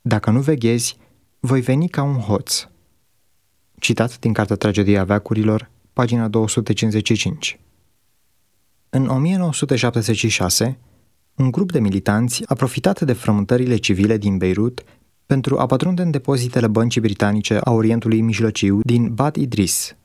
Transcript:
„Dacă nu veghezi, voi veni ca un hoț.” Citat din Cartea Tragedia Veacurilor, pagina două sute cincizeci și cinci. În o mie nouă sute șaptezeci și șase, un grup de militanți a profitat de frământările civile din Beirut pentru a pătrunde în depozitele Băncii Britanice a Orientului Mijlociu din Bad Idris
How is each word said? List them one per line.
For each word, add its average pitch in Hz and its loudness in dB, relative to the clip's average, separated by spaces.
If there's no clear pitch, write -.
„Dacă 107 0
nu 120 4
veghezi, 120 0
voi 131 0
veni 139 0
ca - -4
un 139 -2
hoț.” - -4
Citat - -2
din - -2
Cartea 104 -2
Tragedia 101 2
Veacurilor, 107 0
pagina 117 0
două 110 0
sute 110 -2
cincizeci 107 0
și 113 2
cinci. - -6
În 131 0
o 131 0
mie 170 0
nouă 175 0
sute 135 0
șaptezeci 113 0
și 117 0
șase, 110 0
un 131 2
grup 180 -2
de 156 2
militanți 104 0
a - -2
profitat 139 -2
de 139 0
frământările 117 0
civile 104 2
din 101 0
Beirut 92 0
pentru 135 0
a 127 0
pătrunde 170 0
în 170 0
depozitele 123 0
Băncii 113 2
Britanice 104 0
a 127 0
Orientului 113 2
Mijlociu 107 0
din 117 0
Bad 139 0
Idris 110 -2